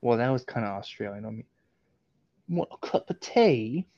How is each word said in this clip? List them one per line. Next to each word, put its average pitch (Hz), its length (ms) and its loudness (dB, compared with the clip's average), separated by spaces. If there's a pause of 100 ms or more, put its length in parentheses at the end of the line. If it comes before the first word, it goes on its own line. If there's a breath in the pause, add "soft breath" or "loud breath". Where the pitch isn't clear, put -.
Well, 120 160 4
that 120 120 2
was 131 160 0
kinda 110 240 -4
Australian 101 560 -10
on 110 120 -10
me. 113 80 -14 (1040)
Want 170 220 -2
a - 60 -20 (100)
cup - 220 0
of 185 100 -6
tea? 147 680 2 (100)